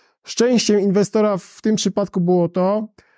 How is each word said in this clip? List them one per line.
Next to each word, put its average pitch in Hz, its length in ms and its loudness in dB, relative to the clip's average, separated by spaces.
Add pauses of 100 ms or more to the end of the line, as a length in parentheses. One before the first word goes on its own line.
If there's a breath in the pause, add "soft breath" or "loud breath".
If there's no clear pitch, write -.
(260 soft breath)
szczęściem 226 540 2
inwestora 202 560 0
w - 260 -16
tym 214 140 0
przypadku 196 440 -4
było 175 280 2
to, 196 400 -2 (300 soft breath)